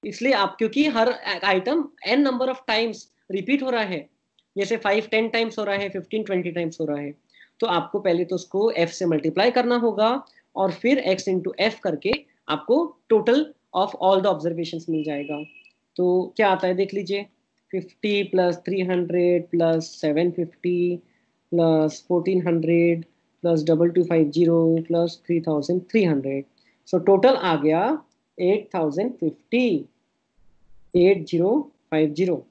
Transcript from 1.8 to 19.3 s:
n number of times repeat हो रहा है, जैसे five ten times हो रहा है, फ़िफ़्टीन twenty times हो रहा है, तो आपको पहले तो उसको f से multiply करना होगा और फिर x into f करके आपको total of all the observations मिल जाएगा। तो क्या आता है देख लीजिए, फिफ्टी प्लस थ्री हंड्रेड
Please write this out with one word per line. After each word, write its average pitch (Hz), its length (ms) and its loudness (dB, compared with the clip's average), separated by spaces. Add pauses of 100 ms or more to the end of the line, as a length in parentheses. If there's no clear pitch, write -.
n 277 200 4
number 254 200 -2
of 254 220 -8
times 220 340 -2 (260)
repeat 196 320 -2
हो 262 80 -4
रहा 233 140 0
है, 175 240 -8 (480)
जैसे 196 220 -2
five 214 320 0
ten 220 180 0
times 226 300 -4
हो 208 60 -4
रहा 202 120 -2
है, 202 120 -4
फ़िफ़्टीन 214 360 -6
twenty 180 260 -2
times 165 300 -6
हो 156 60 -2
रहा 147 120 -4
है, 143 160 -10 (460)
तो 226 80 0
आपको 175 320 -2
पहले 180 240 2
तो 175 100 -6
उसको 196 440 -2
f 170 140 2
से 185 140 -4
multiply 160 440 2
करना 240 280 0
होगा 220 320 0 (460)
और 190 160 0
फिर 254 360 0
x 190 200 -2
into 185 240 -2 (100)
f 214 160 0
करके 175 340 -4 (360)
आपको 156 280 0 (360)
total 226 280 4 (360)
of 190 220 -2
all 190 240 4
the 202 80 2
observations 165 600 -4
मिल 156 140 0
जाएगा। 147 340 -6 (580)
तो 180 100 0 (300)
क्या 208 120 4
आता 185 180 2
है 180 80 2
देख 196 200 -2
लीजिए, 196 280 -4 (500)
फिफ्टी 202 520 -4
प्लस 180 320 0 (100)
थ्री 190 160 -4
हंड्रेड 175 680 0